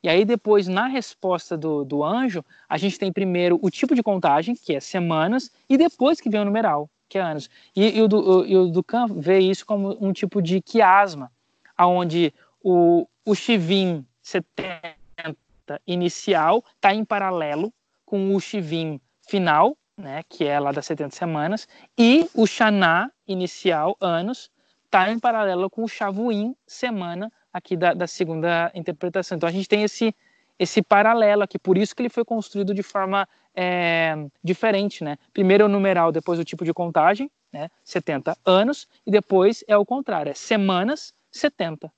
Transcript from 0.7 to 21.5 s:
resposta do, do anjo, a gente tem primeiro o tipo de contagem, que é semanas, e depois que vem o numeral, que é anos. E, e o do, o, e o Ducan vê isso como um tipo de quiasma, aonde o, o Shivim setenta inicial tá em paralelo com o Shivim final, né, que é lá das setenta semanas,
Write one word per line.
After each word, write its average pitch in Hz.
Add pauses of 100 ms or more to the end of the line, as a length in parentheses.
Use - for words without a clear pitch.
resposta 190
do, 151
do 143
anjo, 190 (240)
a -
gente 185
tem 190
primeiro 175
o 196
tipo -
de 240
contagem, 180
que 165
é 135
semanas, 180 (180)
e 269
depois 311
que 240
vem 208
o 208
numeral, 196 (220)
que 196
é -
anos. 156 (240)
E, 214
e -
o 220
do, 190
o, 175
e 190
o 185
Ducan 202
vê 185
isso 190
como 202
um 196
tipo 202
de 175
quiasma, 190 (460)
aonde 175 (300)
o, 175 (160)
o 214
Shivim 185 (200)
setenta 170 (920)
inicial 175 (160)
tá 196
em 220
paralelo 185 (340)
com 196
o 185
Shivim 160 (260)
final, 185 (200)
né, 151
que -
é 143
lá 143
das 143
setenta 147
semanas, 170 (320)